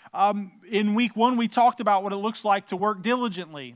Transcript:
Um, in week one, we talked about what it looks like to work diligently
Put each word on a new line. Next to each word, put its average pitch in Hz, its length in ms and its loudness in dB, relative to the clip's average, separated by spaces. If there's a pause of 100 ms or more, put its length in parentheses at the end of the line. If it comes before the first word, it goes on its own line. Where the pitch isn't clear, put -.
(140)
Um, 202 400 0 (160)
in 208 260 2
week 233 220 0
one, 247 180 4
we 233 140 0
talked 240 320 2
about 202 200 2
what 196 120 -6
it 202 40 -6
looks 208 280 -6
like 202 220 0
to 190 100 -6
work 196 260 -2
diligently 170 720 -4